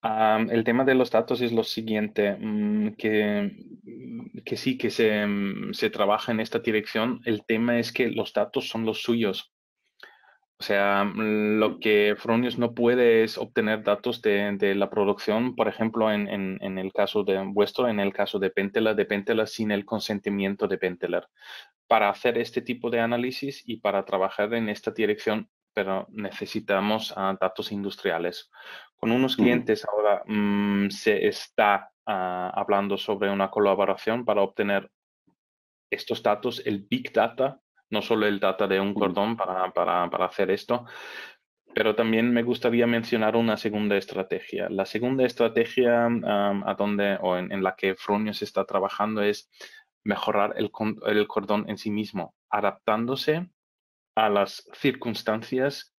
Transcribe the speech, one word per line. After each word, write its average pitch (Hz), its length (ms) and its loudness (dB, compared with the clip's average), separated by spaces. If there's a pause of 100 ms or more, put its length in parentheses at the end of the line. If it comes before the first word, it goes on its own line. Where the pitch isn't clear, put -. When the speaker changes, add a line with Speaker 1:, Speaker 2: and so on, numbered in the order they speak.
Speaker 1:
Am, 110 460 4
el 113 140 2
tema 123 220 4
de 131 100 6
los 127 160 4
datos 117 300 2
es 120 100 0
lo 113 120 2
siguiente, 107 760 0
mm, 107 540 0
que, 104 580 0 (920)
que 120 140 -6
sí 131 180 -2
que 123 140 -2
se, 107 380 2
mm, 101 460 -4
se 107 180 -2
trabaja 104 400 0
en 110 80 -2
esta 110 180 -4
dirección. 113 680 -2
El 107 200 -2
tema 117 320 0
es 117 140 -2
que 120 180 0
los 107 240 -4
datos 127 340 -2
son 113 180 -4
los 107 180 -2
suyos. 113 500 -2 (1040)
O - 40 -10
sea, 101 400 2
mm, 107 560 0
lo 107 200 2
que 104 380 4
Fronius 120 400 0
no 120 160 0
puede 120 500 6
es 110 140 -2
obtener 107 460 -2
datos 104 400 0
de, 101 340 2
de 98 160 2
la 98 160 0
producción, 110 680 0
por 110 120 0
ejemplo, 110 440 0
en, 104 160 0
en, 95 340 -4
en 95 180 -6
el 95 140 -6
caso 101 300 0
de 95 220 2
vuestro, 101 420 0
en 107 120 0
el 98 120 0
caso 101 280 -2
de 95 120 2
Pentelar, 107 440 0
de 101 100 2
Pentelar 107 420 0
sin 107 220 -4
el 101 160 -2
consentimiento 101 840 -2
de 98 120 -2
Pentelar. 90 480 -2 (600)
Para 107 220 4
hacer 117 300 0
este 117 220 -4
tipo 123 280 -6
de 117 100 0
análisis 120 680 -4
y 113 100 -8
para 98 280 0
trabajar 101 480 -2
en 113 160 0
esta 104 220 -6
dirección, 110 580 -2 (240)
pero 95 360 -2
necesitamos, 104 1040 -2
ah, 98 240 -2
datos - 320 -4
industriales. 92 800 -4 (460)
Con 110 140 0
unos 131 220 2
Speaker 2:
Ujú. 107 100 4
Speaker 1:
clientes 120 400 4
ahora, 104 440 2
mm, 104 600 2
se 101 360 2
está, 104 640 2 (160)
ah, 92 480 -4
hablando 101 440 0
sobre 101 340 0
una 98 180 0
colaboración 101 760 2
para 101 180 4
obtener 98 480 -2 (960)
estos - 320 -6
datos, 113 460 0
el 101 200 -4
Big 123 240 -4
Data, 131 480 0 (300)
no 107 120 0
solo 107 240 2
el 101 140 0
data 101 280 0
de 95 120 2
un 98 120 0
Speaker 2:
Ujú. 98 80 -4
Speaker 1:
cordón 101 360 0
para, 92 380 -2
para, 87 360 0
para 90 160 0
hacer 92 260 -2
esto, 120 340 -2 (880)
pero 110 220 2
también 113 360 2
me 120 120 2
gustaría 120 440 2
mencionar 113 480 0
una 113 220 2
segunda 104 400 -2
estrategia. 92 720 -6
La 95 160 -2
segunda 127 400 0
estrategia, 120 800 2
am, 117 180 0 (420)
a 104 100 -2
donde, 101 460 0
o 92 160 2
en, 90 140 -6
en 98 120 -2
la 95 120 0
que 95 200 0
Fronius 104 480 -2
está 98 220 -2
trabajando 104 560 -2
es 104 280 0 (540)
mejorar 104 540 0
el 104 120 -2
con-, 107 360 -4
el 104 220 2
cordón 104 420 -2
en 104 80 -6
sí - 140 -6
mismo, 101 440 -6 (140)
adaptándose 117 1000 0 (640)
a 110 140 4
las 101 440 0
circunstancias 127 1300 -2